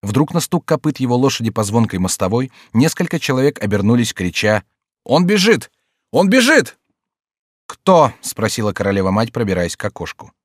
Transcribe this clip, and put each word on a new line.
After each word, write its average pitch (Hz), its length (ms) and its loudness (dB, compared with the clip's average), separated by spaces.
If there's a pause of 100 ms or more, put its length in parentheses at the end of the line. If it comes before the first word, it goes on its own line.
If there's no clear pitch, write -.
Вдруг 107 320 -2
на 175 60 0
стук - 260 -4
копыт 151 340 -2
его 123 160 0
лошади 123 340 0
по 110 140 -2
звонкой 107 360 0
мостовой 98 520 -2 (220)
несколько 165 460 0
человек 139 420 0
обернулись, 104 520 0
крича: 104 500 -2 (400)
Он 160 220 2
бежит! 196 460 2 (400)
Он 190 180 2
бежит! 254 480 4 (920)
Кто? 156 540 2
спросила 107 500 -4
королева-мать, 98 600 -2
пробираясь 92 420 -2
к - 80 -16
окошку. - 480 -10 (140)